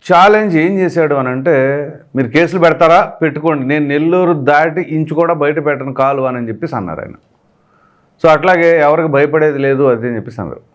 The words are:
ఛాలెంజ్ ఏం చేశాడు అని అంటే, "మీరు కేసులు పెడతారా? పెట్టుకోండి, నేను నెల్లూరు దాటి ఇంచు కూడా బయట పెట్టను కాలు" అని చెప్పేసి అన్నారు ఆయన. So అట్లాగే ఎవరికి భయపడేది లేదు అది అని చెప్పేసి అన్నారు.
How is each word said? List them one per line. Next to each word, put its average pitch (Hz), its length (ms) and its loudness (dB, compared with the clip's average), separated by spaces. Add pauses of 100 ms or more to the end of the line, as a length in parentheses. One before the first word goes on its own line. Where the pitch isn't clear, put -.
(120)
ఛాలెంజ్ 202 440 4
ఏం 180 220 0
చేశాడు 165 360 0
అని 131 140 -2
అంటే, 139 580 -2 (280)
"మీరు 127 120 -2
కేసులు 160 320 0
పెడతారా? 165 420 4 (200)
పెట్టుకోండి, 151 460 -2
నేను 147 200 -2
నెల్లూరు 165 460 0
దాటి 151 480 0
ఇంచు 156 320 -4
కూడా 165 200 0
బయట 151 320 -2
పెట్టను 135 280 -4
కాలు" 135 280 -2
అని 123 260 -4
చెప్పేసి 113 280 -8
అన్నారు 90 260 -8
ఆయన. - 100 -14 (1120)
So 165 60 6
అట్లాగే 170 520 4
ఎవరికి 156 260 2
భయపడేది 147 520 0
లేదు 139 240 0
అది 120 240 0
అని 120 80 -6
చెప్పేసి 110 260 -10
అన్నారు. 73 200 -10 (140)